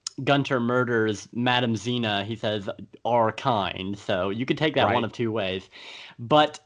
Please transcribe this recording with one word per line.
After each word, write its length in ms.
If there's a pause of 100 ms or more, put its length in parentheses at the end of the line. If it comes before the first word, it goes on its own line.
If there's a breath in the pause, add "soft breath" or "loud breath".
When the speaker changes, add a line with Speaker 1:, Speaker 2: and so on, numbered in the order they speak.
(240)
Speaker 1:
Gunter 360
murders 720
Madame 440
Zena, 480
he 120
says, 320 (380)
"Our 260
kind." 680
So 300
you 160
could 140
take 160
that 100
Speaker 2:
Right. 100
Speaker 1:
one 100
of 80
two 200
ways. 380 (480 loud breath)
But, 480